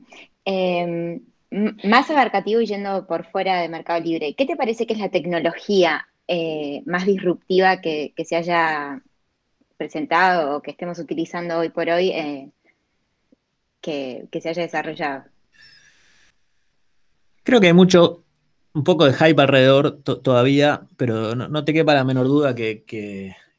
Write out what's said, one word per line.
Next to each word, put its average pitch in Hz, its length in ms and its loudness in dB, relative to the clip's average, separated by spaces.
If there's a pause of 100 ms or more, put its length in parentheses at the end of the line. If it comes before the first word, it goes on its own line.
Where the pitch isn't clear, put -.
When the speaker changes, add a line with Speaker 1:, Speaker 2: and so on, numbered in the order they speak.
(440)
Speaker 1:
Em, 175 760 -4 (300)
m-, 208 320 -2
más 226 280 2
abarcativo 220 500 0
y 226 60 0
yendo 196 420 -6
por 165 180 -6
fuera 190 340 -2
de 165 80 -4
Mercado 170 360 -6
Libre, 160 320 -4
¿qué 269 100 0
te 330 80 -6
parece 226 320 -4
que 233 60 -4
es 220 80 -4
la 190 80 -4
tecnología, 170 960 0 (220)
eh, 156 580 -6
más 180 200 -4
disruptiva 185 760 0
que, 151 340 -6
que 165 100 -8
se 165 120 -4
haya 160 680 -2 (760)
presentado 160 840 0
o - 40 -12
que 147 100 -14
estemos 175 260 -10
utilizando 170 600 -6
hoy 165 120 -4
por 165 180 -6
hoy, 180 220 0
eh, 147 400 -8 (1300)
que, 139 500 -10
que 165 120 -8
se 160 80 -8
haya 170 120 -4
desarrollado? 151 640 -8 (2250)
Speaker 2:
Creo 240 180 4
que 185 80 6
hay 170 40 6
mucho, 180 500 6 (520)
un 147 100 -2
poco 165 220 4
de 127 80 4
hype 160 260 4
alrededor 135 640 4
to-, - 180 -6
todavía, 139 600 2 (160)
pero 113 360 -2
no, 117 140 -6
no 147 160 -6
te 151 80 -2
quepa 151 220 2
la 135 100 2
menor 131 220 0
duda 139 280 2
que, 110 320 -6
que, 98 480 -12 (240)